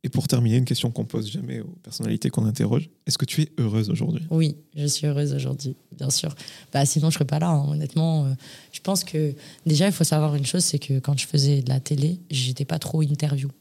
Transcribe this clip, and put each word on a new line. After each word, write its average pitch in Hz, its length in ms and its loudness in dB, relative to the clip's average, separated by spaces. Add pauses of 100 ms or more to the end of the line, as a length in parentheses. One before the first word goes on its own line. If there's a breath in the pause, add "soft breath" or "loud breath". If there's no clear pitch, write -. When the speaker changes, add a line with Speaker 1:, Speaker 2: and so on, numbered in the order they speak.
Speaker 1:
Et - 40 -2
pour - 200 -2
terminer, 117 300 4
une 127 60 4
question 117 280 -2
qu'on 117 120 -4
pose 110 240 -6
jamais 120 320 -8
aux - 220 -14
personnalités 113 480 -4
qu'on 113 160 0
interroge. 113 420 0 (180)
Est-ce - 120 0
que 143 60 0
tu - 180 0
es 156 60 0 (100)
heureuse 107 320 2
aujourd'hui ? - 400 0
Speaker 2:
Oui, 160 260 2 (200)
je 147 100 -2
suis 147 220 0
heureuse 143 260 0
aujourd'hui, 135 400 -4 (220)
bien 135 120 -4
sûr. 147 260 -2 (380 loud breath)
Bah, 139 140 4
sinon, 156 240 2
je 156 40 2
serais 147 100 0
pas 147 160 0
là, 156 80 2
hein, 143 200 2
honnêtement. 151 580 0
Euh, 135 80 0 (360 loud breath)
je - 100 -16
pense 190 220 0
que, 151 320 -2 (320 loud breath)
déjà, 160 200 4
il 202 60 4
faut - 120 2
savoir 151 320 2
une 139 100 0
chose, 180 160 0
c'est - 160 0
que 131 220 0
quand 139 180 0
je - 80 -4
faisais 139 360 4
de 120 60 -2
la 131 120 2
télé, 151 400 0 (100)
j'étais 127 340 -2
pas 160 140 -2
trop 156 240 0
interview. 143 480 0 (100)